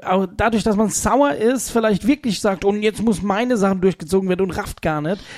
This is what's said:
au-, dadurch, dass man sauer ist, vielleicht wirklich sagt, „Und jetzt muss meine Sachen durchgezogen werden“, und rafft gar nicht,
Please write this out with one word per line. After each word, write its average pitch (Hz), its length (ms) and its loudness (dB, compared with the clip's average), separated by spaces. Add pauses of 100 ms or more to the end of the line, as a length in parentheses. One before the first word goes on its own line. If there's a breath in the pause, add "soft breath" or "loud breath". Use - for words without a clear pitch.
au-, 190 240 0
dadurch, 214 380 0
dass 220 100 2
man 208 160 2
sauer 277 460 2
ist, 233 340 0
vielleicht 220 380 0
wirklich 262 320 0
sagt, 196 240 0
„Und 208 180 0
jetzt 208 180 0
muss 202 220 0
meine 220 340 0
Sachen 196 240 2
durchgezogen 185 480 0
werden“, 180 120 0
und 190 160 -2
rafft - 260 -8
gar 156 180 -2
nicht, 160 220 -4 (160 loud breath)